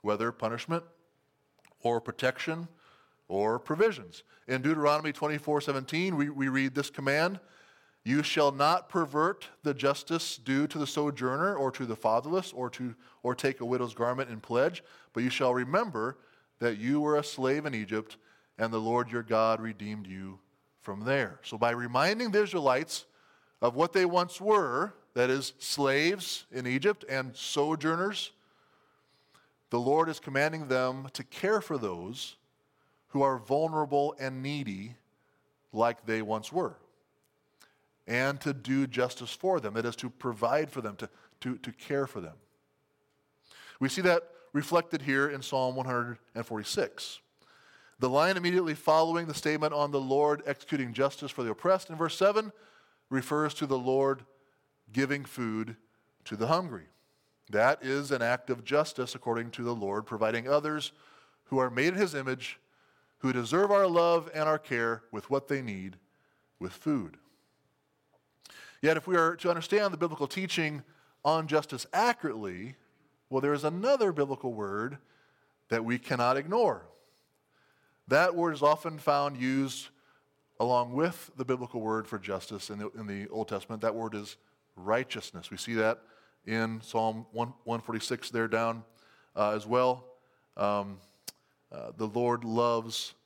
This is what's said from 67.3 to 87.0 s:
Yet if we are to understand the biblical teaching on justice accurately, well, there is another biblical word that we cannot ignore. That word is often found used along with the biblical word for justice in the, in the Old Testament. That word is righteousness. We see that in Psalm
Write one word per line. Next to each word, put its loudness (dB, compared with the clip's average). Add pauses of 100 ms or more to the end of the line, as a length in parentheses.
Yet 6
if -6
we 2
are 4
to 0
understand 2
the -8
biblical -2
teaching -2 (420)
on 2
justice 0
accurately, -2 (540)
well, 2
there 2
is -2
another 2
biblical -2
word -4 (720)
that 0
we 0
cannot 2
ignore. 2 (1200)
That 6
word 0
is -2
often 2
found 2
used -2 (720)
along 2
with -2
the -6
biblical -4
word -2
for -8
justice -8
in -8
the, -8
in -12
the -6
Old -6
Testament. -8
That 2
word -6
is -8 (400)
righteousness. -4
We -10
see -6
that 2 (440)
in -2
Psalm -2